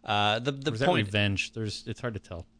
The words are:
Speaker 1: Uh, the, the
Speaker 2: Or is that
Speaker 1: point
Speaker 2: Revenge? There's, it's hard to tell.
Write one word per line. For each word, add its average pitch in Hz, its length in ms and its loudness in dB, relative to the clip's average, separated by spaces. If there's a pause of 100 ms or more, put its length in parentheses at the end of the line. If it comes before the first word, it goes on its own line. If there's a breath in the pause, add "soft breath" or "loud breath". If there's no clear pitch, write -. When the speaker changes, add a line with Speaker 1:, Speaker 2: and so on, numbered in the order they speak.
Speaker 1:
Uh, 104 360 2
the, 131 120 0
the 139 200 -2
Speaker 2:
Or - 20 -2
is 110 80 -4
that 139 40 2
Speaker 1:
point 156 220 4
Speaker 2:
Revenge? 101 460 0
There's, 110 340 -6
it's 113 140 -8
hard 120 140 -4
to 98 40 -6
tell. 85 260 -12 (140)